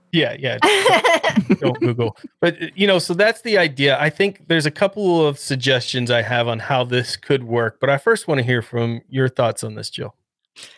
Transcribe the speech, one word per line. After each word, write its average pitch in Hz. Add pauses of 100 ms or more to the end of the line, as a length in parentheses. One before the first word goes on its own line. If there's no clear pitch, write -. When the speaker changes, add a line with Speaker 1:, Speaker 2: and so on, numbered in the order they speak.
(120)
Speaker 1:
Yeah, 131
yeah. 127
Speaker 2:
<laughs> 381 (140)
Speaker 1:
Don't, 196
don't 131
Google. 117 (240)
But, 170
you 196
know, 190
so 175
that's 214
the 214
idea. 139
I 151
think 196
there's 165
a 151
couple 185
of 143
suggestions 127
I 117
have 117
on 117
how 127
this 123
could 135
work, 117
but 131
I 139
first -
wanna 139
hear 120
from 117
your 131
thoughts 120
on 110
this, 107
Jill. - (640)